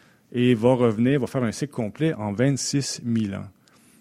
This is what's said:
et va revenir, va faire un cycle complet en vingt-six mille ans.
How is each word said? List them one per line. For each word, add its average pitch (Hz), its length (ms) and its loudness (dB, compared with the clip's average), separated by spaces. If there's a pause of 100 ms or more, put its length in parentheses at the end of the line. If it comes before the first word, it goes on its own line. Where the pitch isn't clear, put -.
(320)
et 123 220 4
va 120 220 4
revenir, 120 440 2
va 120 80 -2
faire 131 160 -4
un 110 80 0
cycle - 220 -8
complet 139 400 -2
en 107 180 -6
vingt-six 135 720 -2
mille 110 320 -2
ans. 98 120 -10 (540)